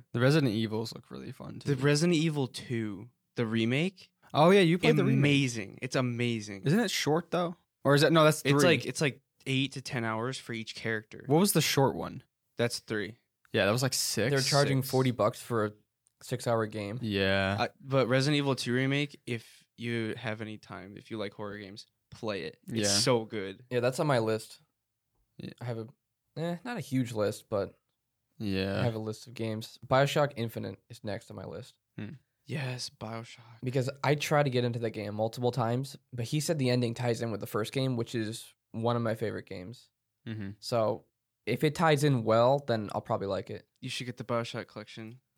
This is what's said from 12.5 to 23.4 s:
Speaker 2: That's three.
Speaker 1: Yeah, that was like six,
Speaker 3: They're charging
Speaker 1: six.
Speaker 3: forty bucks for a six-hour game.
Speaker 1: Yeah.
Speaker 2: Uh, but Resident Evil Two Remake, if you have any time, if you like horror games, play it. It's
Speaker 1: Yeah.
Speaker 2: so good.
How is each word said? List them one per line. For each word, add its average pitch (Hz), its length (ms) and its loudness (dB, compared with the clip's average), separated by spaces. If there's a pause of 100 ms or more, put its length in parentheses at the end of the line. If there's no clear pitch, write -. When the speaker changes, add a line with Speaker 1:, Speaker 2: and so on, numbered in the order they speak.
Speaker 2:
That's 117 220 0
three. 107 380 -6 (340)
Speaker 1:
Yeah, 104 140 4
that 98 60 6
was 120 120 2
like 131 100 0
six, - 360 0
Speaker 3:
They're 139 100 2
charging 139 440 2
Speaker 1:
six. - 80 -8
Speaker 3:
forty 131 200 4
bucks 110 300 0
for 113 240 -2
a 104 80 -6 (500)
six-hour 117 440 0
game. 107 340 -8
Speaker 1:
Yeah. 98 580 2
Speaker 2:
Uh, 117 80 0 (160)
but 131 240 2
Resident 135 300 2
Evil 139 180 0
Two 123 180 -2
Remake, 139 520 -2
if - 380 -10 (140)
you 117 400 -4
have 113 240 -6
any 107 160 -10
time, 95 400 -16
if - 140 -20
you 117 60 -8
like 101 160 -8
horror 104 240 -12
games, 101 300 -16 (240)
play 101 320 -6
it. 78 140 -10 (100)
It's 110 100 -6 (120)
Speaker 1:
Yeah. 101 100 2
Speaker 2:
so 120 260 2
good. 98 440 -8